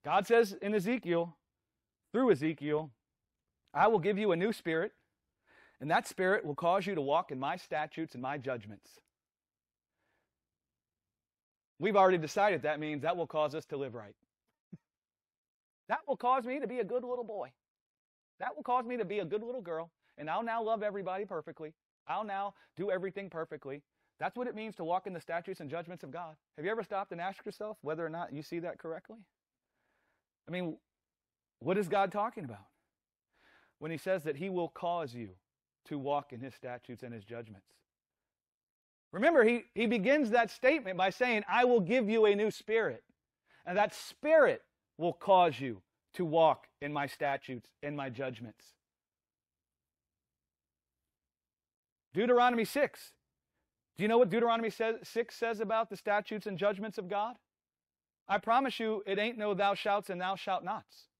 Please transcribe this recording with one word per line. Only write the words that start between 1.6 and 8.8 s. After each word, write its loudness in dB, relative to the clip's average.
through 4
Ezekiel, 0
"I 6
will 6
give 2
you 2
a 4
new 0
spirit, -2
and -6
that 4
spirit 0
will -4
cause 0
you -4
to 0
walk 0
in -8
my -4
statutes -6
and -10
my -6
judgments." -10